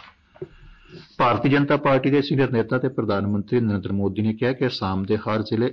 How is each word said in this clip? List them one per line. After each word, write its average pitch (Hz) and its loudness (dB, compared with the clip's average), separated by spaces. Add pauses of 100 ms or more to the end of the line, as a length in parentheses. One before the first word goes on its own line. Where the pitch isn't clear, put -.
(1200)
ਭਾਰਤੀ 123 2
ਜਨਤਾ 143 4
ਪਾਰਟੀ 139 2
ਦੇ 139 4
ਸੀਨੀਅਰ 135 0
ਨੇਤਾ 120 0
ਤੇ 131 -2
ਪ੍ਰਧਾਨ 104 -2
ਮੰਤਰੀ 104 0
ਨਰਿੰਦਰ 98 -2
ਮੋਦੀ 98 -2
ਨੇ 110 0
ਕਿਹਾ 120 -2
ਕਿ 135 -2
ਅਸਾਮ 95 -2
ਦੇ 107 0
ਹਰ 110 -2
ਜ਼ਿਲ੍ਹੇ 113 -2